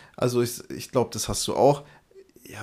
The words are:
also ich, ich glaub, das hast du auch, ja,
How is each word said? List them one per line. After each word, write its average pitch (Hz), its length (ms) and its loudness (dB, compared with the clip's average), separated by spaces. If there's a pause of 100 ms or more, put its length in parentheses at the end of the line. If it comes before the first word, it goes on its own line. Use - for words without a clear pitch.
(180)
also 120 240 2
ich, - 260 -6
ich - 220 -12
glaub, 117 220 0
das - 180 -6
hast - 180 -4
du - 60 -2
auch, 139 280 6 (600)
ja, - 200 -16